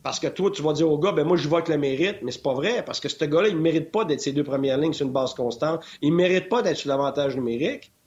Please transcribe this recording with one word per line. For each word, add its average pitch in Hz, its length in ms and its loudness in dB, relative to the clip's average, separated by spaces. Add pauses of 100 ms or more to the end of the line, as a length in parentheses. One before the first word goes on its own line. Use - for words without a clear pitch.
parce 131 160 -6
que 160 80 -2
toi, 185 240 0
tu - 100 -6
vas 151 120 2
dire 156 140 4
au 151 120 2
gars, « 190 140 2
Ben 151 120 2
moi, 175 120 4
je 147 120 -2
vais 160 60 2
avec 165 140 0
le 156 100 2
mérite », 147 420 0
mais 123 100 -4
c'est - 120 -10
pas 139 100 0
vrai 190 320 -2
parce 131 140 -8
que - 100 -6
ce - 160 -4
gars-là, 160 220 2
il 185 100 0
mérite 160 340 0
pas 214 140 0
d'être 147 160 -2
ses 139 120 -4
deux 143 100 2
premières 135 340 0
lignes 156 160 2
sur - 140 -2
une 127 40 -6
base 131 220 -2
constante. 143 500 -2 (200)
Il 151 100 4
mérite 180 360 2
pas 240 120 2
d'être 180 160 0
sur - 120 -6
l'avantage 139 460 0
numérique, 131 560 -4 (140)